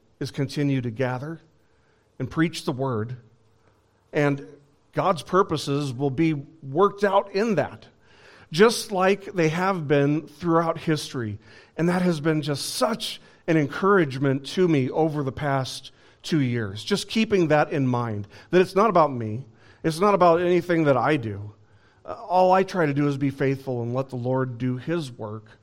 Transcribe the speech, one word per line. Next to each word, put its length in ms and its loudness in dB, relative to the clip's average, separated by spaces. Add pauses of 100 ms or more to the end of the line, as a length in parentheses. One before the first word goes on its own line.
(180)
is 140 -10
continue 480 -2
to 100 -6
gather 500 -6 (760)
and 100 -6
preach 360 -2
the 80 -4
word, 440 -4 (960)
and 320 0 (480)
God's 300 0
purposes 720 0
will 180 -2
be 220 2
worked 720 -2
out 280 2
in 220 0
that, 320 -4 (640)
just 400 2
like 360 2
they 220 2
have 380 -2
been 400 2
throughout 520 0
history. 600 -4 (380)
And 120 0
that 140 0
has 180 0
been 220 0
just 320 -6
such 460 -4 (280)
an 100 4
encouragement 880 0
to 200 0
me 240 2
over 320 -2
the 100 -4
past 580 -4 (320)
two 180 0
years, 420 -2
just 260 -4
keeping 400 2
that 240 4
in 140 0
mind, 420 -2 (220)
that 100 6
it's 160 0
not 120 6
about 240 4
me. 320 -6 (380)
It's 180 -2
not 140 4
about 260 6
anything 440 2
that 120 4
I 220 2
do. 340 -8 (540)
Uh, 60 -10
all 400 2
I 100 4
try 240 0
to 80 0
do 140 2
is 100 -2
be 120 0
faithful 520 -2
and 100 -6
let 160 -4
the 80 -10
Lord 400 -2
do 220 -4
his 340 -6
work 340 -12 (160)